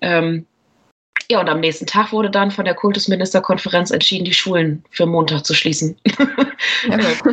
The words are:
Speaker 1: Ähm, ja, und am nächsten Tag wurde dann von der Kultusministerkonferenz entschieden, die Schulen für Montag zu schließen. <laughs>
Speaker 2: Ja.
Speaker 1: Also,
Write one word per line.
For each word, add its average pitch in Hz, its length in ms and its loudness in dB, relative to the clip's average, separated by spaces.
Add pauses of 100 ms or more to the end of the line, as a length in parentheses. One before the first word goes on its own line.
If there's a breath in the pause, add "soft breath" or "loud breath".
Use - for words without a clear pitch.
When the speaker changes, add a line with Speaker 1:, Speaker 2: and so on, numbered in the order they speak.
Speaker 1:
Ähm, 165 440 0 (880)
ja, 220 80 2
und 175 80 0
am 160 140 0
nächsten 160 240 -2
Tag 208 260 0
wurde 214 180 0
dann 202 220 0
von 196 140 -4
der 180 80 0
Kultusministerkonferenz 185 1200 0
entschieden, 185 340 2
die 180 80 -2
Schulen 160 560 0
für - 160 0
Montag 160 400 0
zu 160 80 -2
schließen. 156 480 -2
<laughs> - 160 0 (720 loud breath)
Speaker 2:
Ja. 202 60 0
Speaker 1:
Also, 220 200 0 (180)